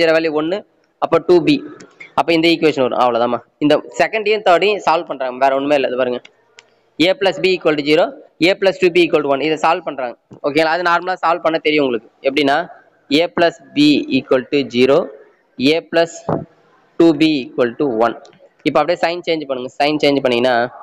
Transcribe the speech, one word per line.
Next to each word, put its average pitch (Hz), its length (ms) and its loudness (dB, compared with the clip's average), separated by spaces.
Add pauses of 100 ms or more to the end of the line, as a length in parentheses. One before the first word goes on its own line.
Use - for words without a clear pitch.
zero 165 160 2
value 165 140 -2 (100)
ஒன்னு, 170 180 -6 (460)
அப்ப 165 220 0
டூ 180 100 6 (120)
பி. 185 60 2 (640)
அப்ப 139 180 -2
இந்த 160 160 2
equation 147 320 0
வரும். 120 180 -2
அவ்வளவுதாம்மா. 120 360 0 (240)
இந்த 147 100 4 (260)
செகண்டையும் 208 480 -2
தேர்டையும் 185 400 2
சால்வ் 165 220 0
பண்றாங்க, 131 340 -8
வேற 135 160 4
ஒண்ணுமே 143 200 0
இல்ல. 127 120 -2
இது 123 100 -4
பாருங்க, 123 180 -2 (880)
A 190 120 2
plus 190 240 0
B 185 120 2
equal 165 240 0
to 147 100 -6
zero, 160 160 4 (420)
A 190 140 2
plus 190 200 2
two 185 140 4
B 180 100 4
equal 151 200 0
to 143 80 -2
one. 135 140 -2
இதை 156 160 -2
சால்வ் 170 240 0
பண்றாங்க. 131 280 -8 (300)
ஓகேங்களா? 156 300 0
அது 180 140 -4
நார்மலா 175 340 0
சால்வ் 170 220 0
பண்ண 160 120 0 (100)
தெரியும் 151 180 2
உங்களுக்கு. 120 240 -4 (180)
எப்படின்னா, 139 280 2 (640)
A 165 60 2 (100)
plus 170 200 2 (200)
B 147 100 4 (340)
equal 131 220 0 (100)
to 143 80 0 (160)
zero, 127 220 4 (760)
A - 20 2 (160)
plus 165 220 0 (840)
two 165 200 6
B 160 100 4 (140)
equal 120 260 -2 (120)
to 147 60 0 (180)
one. - 100 -2 (520)
இப்ப 139 120 0
அப்படியே 165 240 0
sign 175 240 -4
சேஞ்ச் 160 240 -4
பண்ணுங்க. 127 200 -8 (100)
Sign 151 220 0
சேஞ்ச் 139 220 2
பண்ணீங்கன்னா 123 300 0 (280)